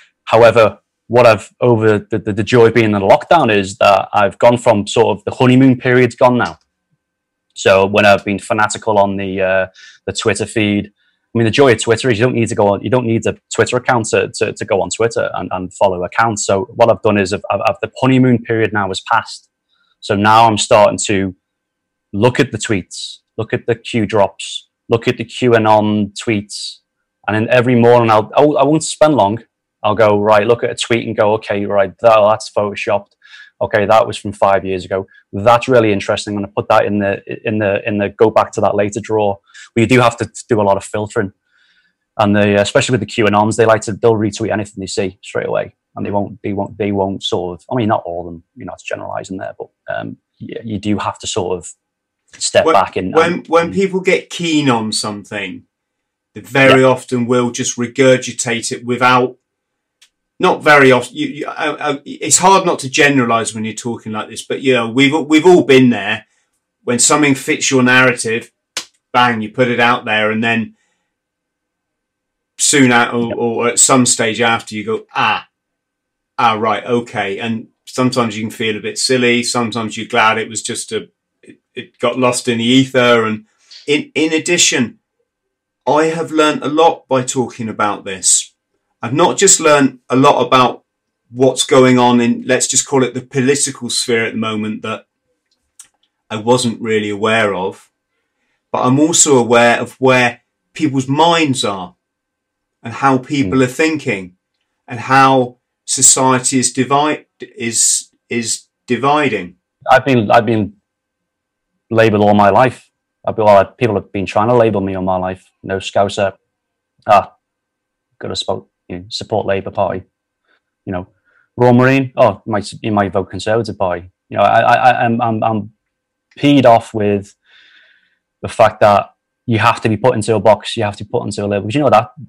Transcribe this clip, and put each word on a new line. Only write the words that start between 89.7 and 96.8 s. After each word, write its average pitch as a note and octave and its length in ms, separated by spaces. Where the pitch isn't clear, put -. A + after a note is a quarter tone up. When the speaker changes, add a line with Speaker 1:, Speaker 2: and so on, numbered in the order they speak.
Speaker 2:
a B2 80
lot C3 300
about B2+ 380
what's B2 360
going B2+ 340
on B2 220
in, A#2 260
let's B2 220
just - 180
call C3+ 160
it A#2+ 120
the B2 60
political C3 680
sphere A#2 340
at G#2+ 80
the A2+ 60
moment G#2+ 440
that A2 240
I A2 60
wasn't A#2 440